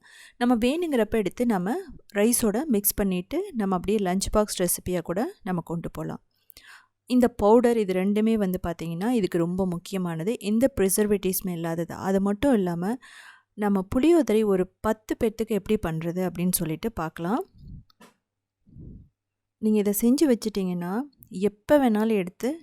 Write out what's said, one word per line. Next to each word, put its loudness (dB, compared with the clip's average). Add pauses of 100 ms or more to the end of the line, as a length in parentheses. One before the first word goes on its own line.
(380)
நம்ம 2
வேணுங்கிறப்ப 0
எடுத்து 0
நம்ம 0 (380)
ரைஸோட 2
மிக்ஸ் 0
பண்ணிட்டு, -2
நம்ம 0
அப்படியே 0
லஞ்ச் -2
பாக்ஸ் 0
ரெசிபியா -2
கூட -4
நம்ம -4
கொண்டு -8
போலாம். -10 (880)
இந்த 4
பவுடர் 6
இது 0
ரெண்டுமே 2
வந்து 0
பாத்தீங்கன்னா, -4
இதுக்கு 0
ரொம்ப 0
முக்கியமானது. -4
எந்த 2
ப்ரிசர்வேட்டிவ்ஸுமே 0
இல்லாதது. -4
அது 0
மட்டும் 2
இல்லாம, 0 (680)
நம்ம -2
புளியோதரை 4
ஒரு 0
பத்து -4
பேத்துக்கு -2
எப்படி 0
பண்றது -4
அப்படின்னு -2
சொல்லிட்டு -4
பார்க்கலாம். -4 (2250)
நீங்க 2
இதை 0
செஞ்சு 2
வச்சிட்டீங்கன்னா, -2 (500)
எப்ப 2
வேணாலும் 2
எடுத்து -6